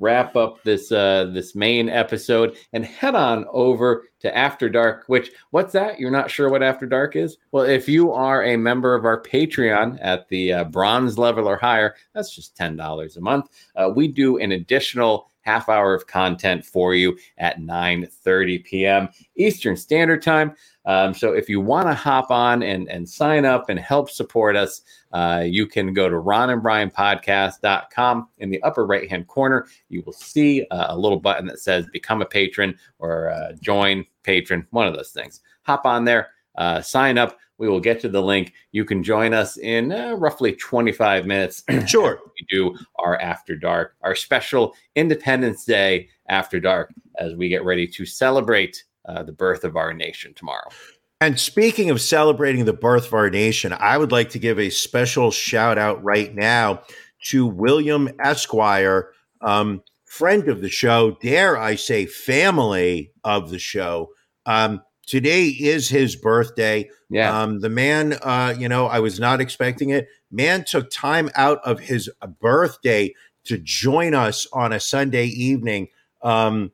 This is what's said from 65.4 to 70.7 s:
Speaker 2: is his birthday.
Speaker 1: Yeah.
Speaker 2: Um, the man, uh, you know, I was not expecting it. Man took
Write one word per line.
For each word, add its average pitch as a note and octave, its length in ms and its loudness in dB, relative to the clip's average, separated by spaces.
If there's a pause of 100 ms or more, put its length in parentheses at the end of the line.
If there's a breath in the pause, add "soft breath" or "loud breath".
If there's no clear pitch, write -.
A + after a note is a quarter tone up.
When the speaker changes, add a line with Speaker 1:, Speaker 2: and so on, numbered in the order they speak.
Speaker 2:
is C#3+ 400 0
his C3 260 2
birthday. A2 720 0 (220 soft breath)
Speaker 1:
Yeah. G#2+ 300 2
Speaker 2:
Um, G#2+ 200 -2
the A2 100 -2
man, D3 420 0 (100)
uh, B2+ 340 0
you B2 120 -4
know, B2 180 0
I A#2 140 0
was G#2 180 -2
not B2 220 0
expecting C3 480 -4
it. C#3 180 0 (240 loud breath)
Man D#3 340 0
took B2+ 260 -2